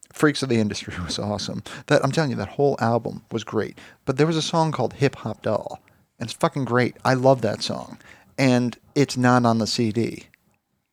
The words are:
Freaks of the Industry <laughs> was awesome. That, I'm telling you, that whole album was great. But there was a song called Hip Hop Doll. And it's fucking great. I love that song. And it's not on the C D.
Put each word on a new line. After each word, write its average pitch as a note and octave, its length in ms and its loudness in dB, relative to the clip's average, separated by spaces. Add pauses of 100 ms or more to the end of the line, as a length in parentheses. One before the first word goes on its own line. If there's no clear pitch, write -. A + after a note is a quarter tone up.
(120)
Freaks D3 320 2
of C3+ 60 -4
the A#2 100 4
Industry G#2 400 -2
<laughs> F2 60 -6
was - 120 -6
awesome. G#2 460 -6 (240)
That, D3 160 4
I'm C3+ 80 0
telling D3 200 0
you, A2+ 60 -4
that G2+ 120 -6
whole C#3+ 320 2
album A#2 500 0
was A2 140 -6
great. - 340 -4 (240)
But C3 140 -2
there D3 100 2
was E3 100 -2
a D3+ 40 0
song D#3+ 320 0
called A#2+ 220 -2
Hip C#3 220 0
Hop - 240 -10
Doll. - 380 -4 (400)
And A#2 100 -8
it's - 80 -14
fucking D3 280 -2
great. A#2+ 400 0
I B2 80 4
love C3 280 4
that A2 220 -2
song. - 340 -8 (400)
And B2 400 2 (160)
it's C#3+ 220 0
not B2 300 4
on A2+ 140 4
the G#2+ 80 0
C A2+ 260 0
D. A2 320 -2 (680)